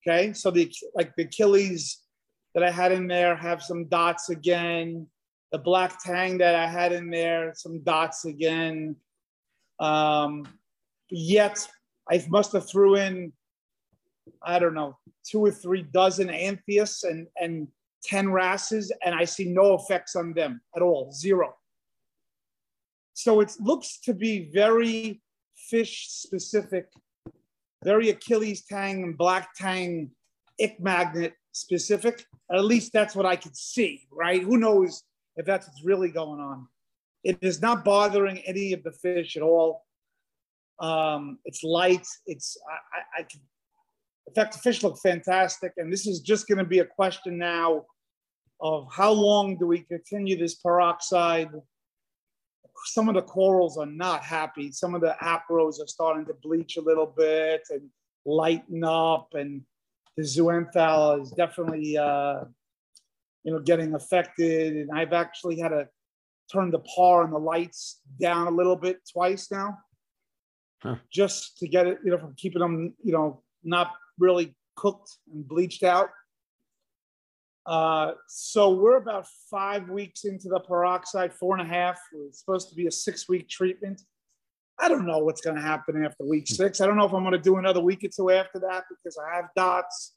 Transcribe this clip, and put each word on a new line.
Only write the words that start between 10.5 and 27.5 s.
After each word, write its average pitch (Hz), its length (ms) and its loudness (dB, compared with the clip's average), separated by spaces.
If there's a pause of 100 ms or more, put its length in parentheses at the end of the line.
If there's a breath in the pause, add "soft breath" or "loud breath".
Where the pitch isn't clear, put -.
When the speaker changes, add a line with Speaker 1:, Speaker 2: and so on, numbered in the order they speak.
Speaker 1:
yet 196 580 2 (420)
I 143 200 2
must 202 220 2
have 190 160 -2
threw 196 280 6
in, 185 380 -4 (1080)
I 175 160 0
don't 170 140 2
know, 151 240 -6 (320)
two 214 160 0
or 208 60 6
three 185 320 -4
dozen 180 460 2
Anthias 196 760 -2
and, 165 220 -6 (100)
and 165 320 -6 (340)
ten 196 300 -2
wrasses, 190 580 -2 (140)
and 175 100 0
I 165 100 2
see 180 200 -6
no 185 300 6
effects 180 420 -4
on 170 160 -6
them 147 300 -4 (120)
at 175 60 -2
all, 143 320 2
zero. 175 420 0 (1600)
So 220 280 4
it 208 200 2
looks 247 400 -4
to 240 140 -2
be 190 380 -4
very 226 680 2 (340)
fish - 540 -4
specific, 190 800 -6 (1000)